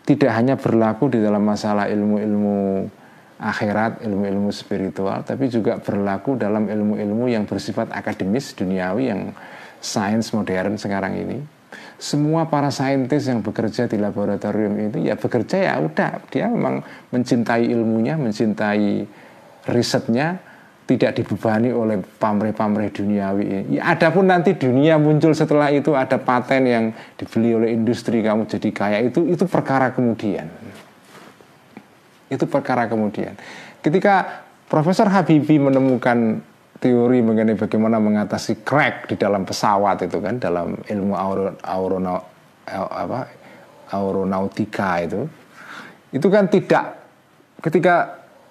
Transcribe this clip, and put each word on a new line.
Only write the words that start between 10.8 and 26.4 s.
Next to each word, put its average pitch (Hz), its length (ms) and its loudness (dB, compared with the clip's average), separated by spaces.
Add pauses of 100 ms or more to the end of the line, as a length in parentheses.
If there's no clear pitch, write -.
ini. 92 240 -6 (560)
Semua 151 480 0
para 143 240 0
saintis 135 560 0
yang 123 160 0
bekerja 113 480 -2
di 110 80 0
laboratorium 101 800 -2
itu, 107 240 -2
ya 107 160 0
bekerja, - 400 -2
ya 185 240 0
udah, 160 480 -2
dia - 160 -2
memang 139 400 -2 (240)
mencintai 117 560 0
ilmunya, 117 480 0
mencintai 104 960 0 (560)
risetnya, 120 720 0 (480)
tidak 123 320 2
dibebani 113 560 0
oleh 110 240 0
pamrih-pamrih 107 960 -2
duniawi 101 480 -2
ini. 101 200 -4 (200)
Ya, 160 80 0
adapun 175 400 4
nanti 180 240 2
dunia 147 480 4
muncul 151 320 4
setelah 147 400 2
itu, 143 240 2
ada 131 160 0
paten 123 480 2